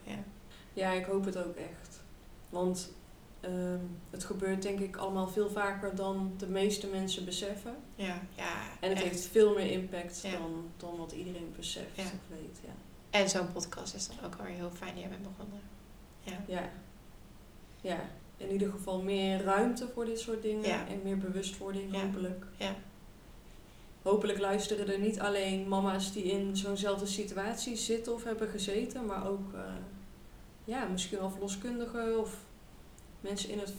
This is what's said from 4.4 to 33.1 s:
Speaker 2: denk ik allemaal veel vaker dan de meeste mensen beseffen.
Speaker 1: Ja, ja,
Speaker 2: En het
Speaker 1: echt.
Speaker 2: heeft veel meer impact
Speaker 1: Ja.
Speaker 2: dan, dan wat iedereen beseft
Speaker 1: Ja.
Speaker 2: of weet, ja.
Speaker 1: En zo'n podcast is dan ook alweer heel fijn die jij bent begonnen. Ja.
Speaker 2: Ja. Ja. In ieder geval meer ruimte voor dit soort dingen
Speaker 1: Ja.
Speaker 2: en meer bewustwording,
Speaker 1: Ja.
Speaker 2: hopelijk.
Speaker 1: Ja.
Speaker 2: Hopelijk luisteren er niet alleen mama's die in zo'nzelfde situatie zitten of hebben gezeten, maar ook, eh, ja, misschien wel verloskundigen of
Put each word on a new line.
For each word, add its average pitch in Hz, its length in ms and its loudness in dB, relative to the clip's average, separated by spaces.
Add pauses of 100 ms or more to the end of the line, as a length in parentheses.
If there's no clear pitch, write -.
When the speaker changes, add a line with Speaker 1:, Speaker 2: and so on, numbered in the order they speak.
Speaker 2:
denk 196 180 2
ik 190 160 0
allemaal 190 320 2
veel 202 220 4
vaker 196 460 2
dan 190 420 2
de 190 100 -4
meeste 196 400 4
mensen 190 380 0
beseffen. 202 500 -2 (200)
Speaker 1:
Ja, 180 260 -2 (140)
ja, 175 260 -2 (180)
Speaker 2:
En 190 100 4
het 190 80 6
Speaker 1:
echt. 190 100 6
Speaker 2:
heeft 180 180 0
veel 208 300 10
meer 196 160 4
impact 180 500 -2
Speaker 1:
Ja. 190 100 -2
Speaker 2:
dan, 165 460 -2
dan 175 200 -6
wat 165 140 -6
iedereen 170 440 -6
beseft - 400 -6
Speaker 1:
Ja. 190 80 -4
Speaker 2:
of 190 80 -4 (180)
weet, 156 340 -10
ja. - 80 -12 (380)
Speaker 1:
En 196 200 6
zo'n 185 220 2
podcast - 440 -6
is 202 120 -4
dan - 180 -10
ook 180 100 -6
alweer 185 200 -6
heel 175 160 -4
fijn 180 220 -6
die 180 80 -8
jij 190 80 -6
bent 185 140 -8
begonnen. 202 380 -10 (640)
Ja. 185 140 -6 (100)
Speaker 2:
Ja. 180 220 -2 (1120)
Ja. 175 180 0 (380)
In 196 140 -4
ieder 196 200 4
geval 185 300 0
meer 190 420 4
ruimte 233 500 6
voor 233 120 0
dit 226 140 0
soort 220 220 -2
dingen 214 260 2
Speaker 1:
Ja. 180 200 2
Speaker 2:
en 196 160 -2
meer 196 140 2
bewustwording, 190 800 -2
Speaker 1:
Ja. 196 60 2
Speaker 2:
hopelijk. 190 440 0 (120)
Speaker 1:
Ja. 196 180 -2 (1300)
Speaker 2:
Hopelijk 202 380 6
luisteren 202 540 4
er 196 60 2
niet 208 200 4
alleen 196 480 2
mama's 196 460 4
die 208 100 -2
in 196 340 2
zo'nzelfde 196 480 2
situatie 202 680 0
zitten 226 380 2
of 233 100 -2
hebben 220 260 0
gezeten, 208 560 0
maar 196 220 0
ook, 98 260 0
eh, 95 80 -6 (1000)
ja, 240 220 0
misschien 185 340 0
wel 190 100 2
verloskundigen 226 880 0
of 208 180 0 (840)